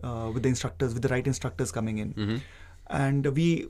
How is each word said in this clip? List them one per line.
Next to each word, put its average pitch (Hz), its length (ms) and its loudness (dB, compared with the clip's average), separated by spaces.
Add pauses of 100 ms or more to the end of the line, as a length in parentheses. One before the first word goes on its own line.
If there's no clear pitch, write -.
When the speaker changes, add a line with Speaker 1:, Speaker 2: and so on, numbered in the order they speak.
Speaker 1:
uh, 117 320 -4
with 120 80 0
the 135 60 4
instructors, 127 440 0
with 117 120 -4
the - 120 4
right 127 80 0
instructors 131 460 0
coming 110 280 -2
in. 107 160 -4
Speaker 2:
Mm-hmm. 107 220 0 (540)
Speaker 1:
And 139 360 2 (100)
we, 165 340 4